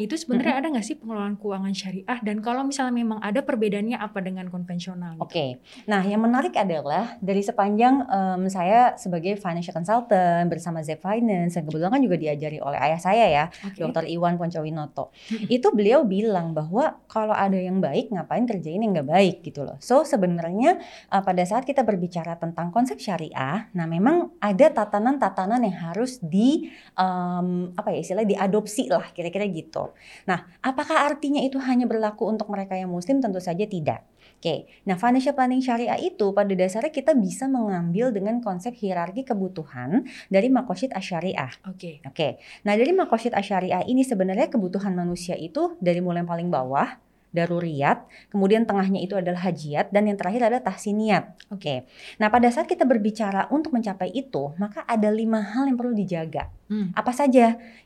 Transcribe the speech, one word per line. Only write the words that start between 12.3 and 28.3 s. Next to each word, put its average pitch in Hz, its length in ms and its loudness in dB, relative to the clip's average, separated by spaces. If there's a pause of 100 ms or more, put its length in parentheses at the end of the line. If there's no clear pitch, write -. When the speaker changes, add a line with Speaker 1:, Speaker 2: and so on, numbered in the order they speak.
Speaker 2:
oleh 139 240 -4
ayah 156 160 2
saya 208 320 4
ya, 147 160 4 (240)
Speaker 1:
Oke. 190 160 -6
Speaker 2:
Dokter 160 240 -2
Iwan 170 240 0
Poncowinoto. 156 800 -4
Speaker 1:
Mm-mm. 220 400 -6
Speaker 2:
Itu 254 160 4
beliau 226 320 6
bilang 190 560 0
bahwa 175 480 0
kalau 214 320 0
ada 196 160 2
yang 185 320 0
baik, 143 240 -2
ngapain 180 400 -2
kerjain 175 320 -4
yang 202 160 0
nggak 147 160 -2
baik 185 320 4
gitu 143 160 -10
loh. 135 160 -10
So, - 240 4
sebenarnya, 185 800 2 (240)
eh, 196 160 0
pada 180 240 2
saat 247 240 -2
kita 269 160 2
berbicara 175 480 -2
tentang 170 400 -6
konsep 254 240 0
syariah, 160 800 -6
nah 165 80 -2
memang 214 560 2
ada 208 320 6
tatanan-tatanan 214 880 0
yang 170 320 -4
harus 247 240 -4
di, 226 560 2 (240)
em, 180 800 0
apa 202 160 -2
ya, 143 140 -2
istilahnya 202 320 0